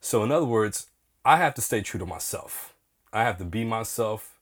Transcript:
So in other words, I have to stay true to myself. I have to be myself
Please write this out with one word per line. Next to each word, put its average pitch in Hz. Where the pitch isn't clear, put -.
So 113
in 113
other 156
words, 110
I 147
have 165
to 120
stay 107
true -
to 95
myself. -
I 107
have 110
to 92
be 104
myself 110